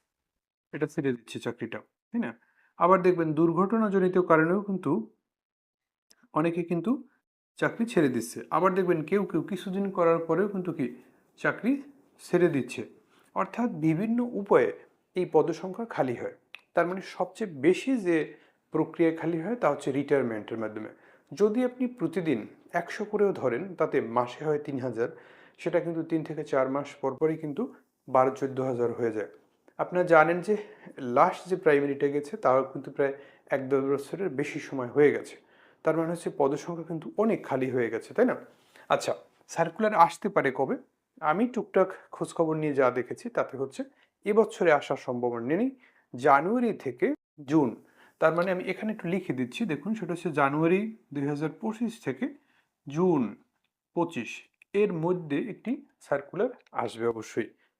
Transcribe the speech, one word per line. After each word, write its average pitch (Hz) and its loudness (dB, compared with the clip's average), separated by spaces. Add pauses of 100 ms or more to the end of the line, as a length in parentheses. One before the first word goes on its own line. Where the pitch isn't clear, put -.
(720)
এটা 151 -4
ছেড়ে 139 -2
দিচ্ছে 117 -8
চাকরিটা, 113 -8
তাই - -10
না? 156 -4 (440)
আবার 180 6
দেখবেন 165 2
দুর্ঘটনাজনিত 190 2
কারণেও 175 4
কিন্তু 190 -2 (1200)
অনেকে 170 0
কিন্তু 175 -2 (520)
চাকরি 151 0
ছেড়ে 165 4
দিচ্ছে। 113 -4
আবার 180 2
দেখবেন 180 2
কেউ 196 0
কেউ 165 -2
কিছুদিন 196 -6
করার 170 4
পরেও 165 0
কিন্তু 185 -4
কি 123 -4 (420)
চাকরি 226 -2 (360)
ছেড়ে 175 2
দিচ্ছে। 131 -2 (440)
অর্থাৎ 196 -2
বিভিন্ন 196 0
উপায়ে 165 4 (440)
এই 175 -2
পদসংখ্যা 165 0
খালি 131 -2
হয়। 110 -10 (400)
তার 170 2
মানে 185 -6
সবচেয়ে 185 -6
বেশি 185 2
যে 175 0 (380)
প্রক্রিয়া 160 2
খালি 165 -2
হয় 190 -4
তা 185 2
হচ্ছে 143 -2
রিটায়ারমেন্টের 127 0
মাধ্যমে। 110 -8 (440)
যদি 214 2
আপনি 247 -2
প্রতিদিন 160 -2 (260)
একশো 175 -4
করেও 202 2
ধরেন, 131 -4
তাতে 151 0
মাসে 120 -2
হয় 151 0
তিন 139 -6
হাজার, 120 -2 (480)
সেটা 170 -2
কিন্তু 165 -4
তিন 160 -2
থেকে 156 -8
চার 135 0
মাস 135 -4
পর 131 -4
পরই 156 0
কিন্তু 156 -6 (340)
বারো 131 4
চোদ্দ 131 -4
হাজার 120 0
হয়ে 117 0
যায়। 107 -6 (500)
আপনারা 175 -2
জানেন 165 6
যে 202 0 (400)
লাস্ট 143 2
যে 185 0
প্রাইমারিটা 143 2
গেছে 147 -2
তাও 135 4
কিন্তু 131 -10
প্রায় 139 0 (360)
এক 131 -2
দেড় 139 2
বছরের 160 -4
বেশি 143 -4
সময় 127 -6
হয়ে 135 6
গেছে। - -6 (460)
তার 156 2
মানে 165 -2
হচ্ছে 170 -6
পদসংখ্যা 151 0
কিন্তু 160 -8
অনেক 208 0
খালি 131 -2
হয়ে 120 0
গেছে, 110 -6
তাই 226 4
না? 185 0 (540)
আচ্ছা, 139 2 (320)
সার্কুলার 190 -2
আসতে 170 4
পারে 139 2
কবে? 151 0 (440)
আমি 165 2
টুকটাক 196 0 (220)
খোঁজখবর 160 -2
নিয়ে 156 -2
যা 131 4
দেখেছি 123 -6
তাতে 131 -4
হচ্ছে 135 -6 (400)
এবছরে 202 2
আসার 143 2
সম্ভাবনা 120 -2
নেই, 262 -2 (360)
জানুয়ারি 160 4
থেকে 180 -2 (320)
জুন। 139 2 (440)
তার 160 4
মানে 180 0
আমি 180 -2
এখানে 185 -4
একটু 190 -8
লিখে 180 -2
দিচ্ছি, 127 -2
দেখুন 190 -4
সেটা 180 -6
হচ্ছে 170 -4
জানুয়ারি 160 2 (160)
দুই 143 -4
হাজার 147 -4 (120)
পঁচিশ 220 -6
থেকে 143 -4 (540)
জুন 143 0 (580)
পঁচিশ 165 -6 (240)
এর 202 2
মধ্যে 165 -2 (120)
একটি - -8 (140)
সার্কুলার 165 -4 (220)
আসবে 113 -4
অবশ্যই, 113 -4 (300)